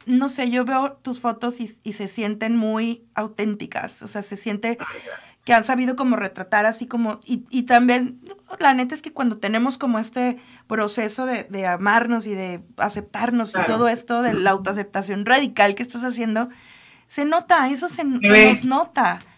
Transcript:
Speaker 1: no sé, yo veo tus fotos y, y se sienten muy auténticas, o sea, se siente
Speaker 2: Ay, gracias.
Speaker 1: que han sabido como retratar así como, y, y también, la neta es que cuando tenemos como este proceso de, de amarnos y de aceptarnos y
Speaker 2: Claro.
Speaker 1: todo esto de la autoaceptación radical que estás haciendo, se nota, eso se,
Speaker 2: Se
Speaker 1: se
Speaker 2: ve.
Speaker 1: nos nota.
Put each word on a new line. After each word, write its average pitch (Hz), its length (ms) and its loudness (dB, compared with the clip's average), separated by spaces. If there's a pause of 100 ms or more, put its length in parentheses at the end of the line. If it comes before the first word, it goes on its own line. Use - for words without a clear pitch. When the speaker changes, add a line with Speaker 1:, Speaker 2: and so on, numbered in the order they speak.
Speaker 1:
no 254 240 2
sé, 269 200 -2
yo 247 160 2
veo 269 280 0
tus 247 260 -10
fotos 240 400 -4
y, 226 240 -10
y 214 100 -8
se 202 140 -8
sienten 214 480 -2
muy 226 480 0 (100)
auténticas, - 880 -6
o 208 60 -14
sea, 202 160 -8
se 202 140 -10
siente 214 320 -6
Speaker 2:
Ay, 240 100 -4
gracias. - 340 -14 (300)
Speaker 1:
que 247 100 2
han 220 120 6
sabido 254 300 0
como 254 200 2
retratar 202 500 -2
así 226 220 -2
como, 226 380 -2
y, - 260 -4
y 254 120 -2
también, 247 580 4 (380)
la 285 140 6
neta 254 220 -2
es 302 80 -10
que - 100 -12
cuando 240 240 0
tenemos 226 400 -2
como 240 220 0
este 247 380 -2 (300)
proceso 214 580 -2
de, 247 180 -4
de 190 240 -6
amarnos 214 580 2
y 208 80 -6
de 185 300 -8 (140)
aceptarnos 220 720 -2
y - 40 -10
Speaker 2:
Claro. 185 200 0
Speaker 1:
todo 233 160 4
esto 240 340 -2
de 233 100 0
la 196 180 2
autoaceptación 196 720 -4
radical 226 500 4
que 240 80 -6
estás 240 200 -10
haciendo, 240 460 -2 (580)
se 285 180 -4
nota, 320 440 4
eso 285 180 -2
se, 349 160 -6
Speaker 2:
Se 262 180 0
Speaker 1:
se 202 80 4
Speaker 2:
ve. 214 200 10
Speaker 1:
nos 220 160 2
nota. 254 540 2 (180)